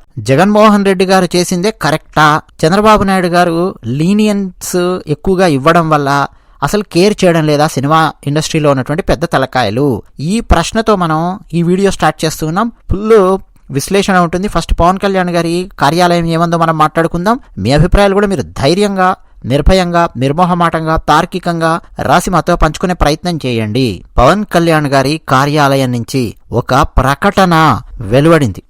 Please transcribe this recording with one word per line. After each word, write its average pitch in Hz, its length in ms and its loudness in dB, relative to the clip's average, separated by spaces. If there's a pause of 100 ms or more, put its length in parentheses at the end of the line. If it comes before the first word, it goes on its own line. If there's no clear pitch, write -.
(180)
జగన్మోహన్ 202 640 2
రెడ్డి 196 200 2
గారు 185 320 0
చేసిందే 175 340 -2
కరెక్టా? 156 720 0 (260)
చంద్రబాబు 208 360 4
నాయుడు 190 240 0
గారు 175 480 0 (120)
లీనియన్స్ 185 1200 -2
ఎక్కువగా 185 400 0
ఇవ్వడం 160 440 2
వల్ల 143 360 0 (360)
అసలు 202 300 -2
కేర్ 196 220 2 (100)
చేయడం 165 220 2
లేదా 147 200 2
సినిమా 151 460 0 (140)
ఇండస్ట్రీలో 147 440 0
ఉన్నటువంటి 139 320 -2
పెద్ద 139 220 -2
తలకాయలు? 123 760 -2 (180)
ఈ 190 200 -2
ప్రశ్నతో 214 560 0
మనం 175 420 -2 (160)
ఈ 170 80 0
వీడియో 185 280 2
స్టార్ట్ - 340 -2
చేస్తున్నాం. 165 480 -4 (180)
ఫుల్ 196 480 2 (320)
విశ్లేషణ 190 460 0
ఉంటుంది. 180 320 -2
ఫస్ట్ - 320 -2
పవన్ 180 180 2
కళ్యాణ్ 190 320 -2
గారి 170 480 -4
కార్యాలయం 170 460 0
ఏమందో 165 340 0
మనం 160 200 0
మాట్లాడుకుందాం. 170 640 0 (180)
మీ 101 140 -2
అభిప్రాయాలు 185 420 2
కూడా 202 120 0
మీరు 185 160 -2
ధైర్యంగా, 185 720 -2 (280)
నిర్భయంగా, 170 720 2
నిర్మోహమాటంగా, 160 800 0
తార్కికంగా 165 840 -2 (200)
రాసి 156 300 0
మాతో 175 260 0
పంచుకునే 170 380 -2
ప్రయత్నం 156 520 -2
చేయండి. 110 560 -2 (160)
పవన్ 175 260 2
కళ్యాణ్ 165 420 0
గారి 139 420 0
కార్యాలయం 139 640 0
నుంచి 120 420 -4 (180)
ఒక 123 220 -2
ప్రకటన 160 1040 2 (200)
వెలువడింది. 135 680 2